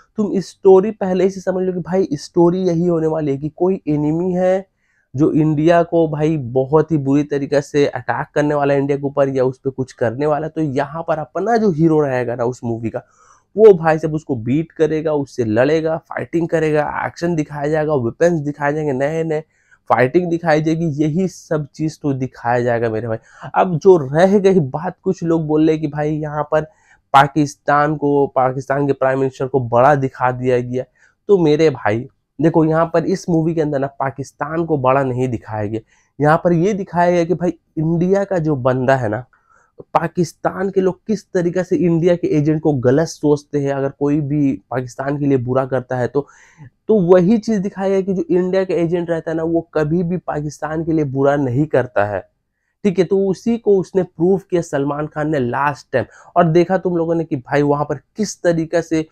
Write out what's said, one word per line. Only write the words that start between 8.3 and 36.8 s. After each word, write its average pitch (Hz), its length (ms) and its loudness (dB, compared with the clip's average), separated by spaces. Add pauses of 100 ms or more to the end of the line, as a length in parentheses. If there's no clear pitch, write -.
करने 147 200 2
वाला 143 180 2
है 139 60 2
इंडिया 139 180 0
के 139 60 -8
ऊपर, 139 260 0
या 135 140 0
उस 131 160 -2
पर 135 100 -6
कुछ 127 240 -6
करने 123 320 -2
वाला 151 200 -2
है। 156 60 -8
तो 156 100 -4
यहाँ 143 460 -4
पर 156 120 -2
अपना 190 380 -2
जो 214 140 2
हीरो 156 300 4
रहेगा 123 340 -2
ना 123 80 -4
उस 127 200 -4
मूवी 117 260 -6
का, 123 120 -8 (540)
वो 208 180 10
भाई 160 260 2
साहब 160 140 -4
उसको 151 240 -4
बीट 127 340 -2
करेगा, 156 420 -2
उससे 135 320 -4
लड़ेगा, 156 540 0
फाइटिंग - 500 -4
करेगा, 151 380 0 (200)
एक्शन 170 280 -4
दिखाया 147 340 -4
जाएगा, 156 260 0
वेपन्स 156 460 2
दिखाए 143 320 -2
जाएंगे, 151 200 -2
नए 151 300 -2
नए 156 200 -4 (460)
फाइटिंग 135 400 2
दिखाई 165 320 0
जाएगी, 165 240 -2 (180)
यही 170 240 0
सब 151 480 -6
चीज़ 151 260 -4
तो 143 120 -2
दिखाया 123 480 -2
जाएगा 117 280 0
मेरे 110 180 -4
भाई। 110 100 -4 (380)
अब 185 220 2
जो 185 220 6
रह 165 400 2
गई 190 200 4
बात, 151 440 -4
कुछ 190 200 -4
लोग 165 240 0
बोल 156 200 2
रहे 160 100 2
कि 156 100 -4
भाई 151 240 -4
यहाँ 151 400 -4
पर 156 200 0 (420)
पाकिस्तान 147 800 0
को, 143 320 0
पाकिस्तान 135 600 -2
के 135 60 -2
प्राइम 135 260 0
मिनिस्टर 135 280 -4
को 135 140 -2
बड़ा 120 340 4
दिखा 131 360 -2
दिया 127 280 -2
गया। 123 240 -6 (460)
तो 202 80 6
मेरे 156 320 4
भाई 117 360 -2 (340)
देखो, 156 260 4
यहाँ 160 280 2
पर 160 120 0
इस 180 240 -4
मूवी 160 260 0
के 165 60 0
अंदर 147 180 -2
ना 135 80 -2 (120)
पाकिस्तान 143 640 -6
को 160 120 0
बड़ा 131 260 2
नहीं 127 260 -2
दिखाया 107 360 -6
गया, 110 140 -6 (400)
यहाँ 151 240 4
पर 175 100 2
ये 180 200 2
दिखाया 175 380 0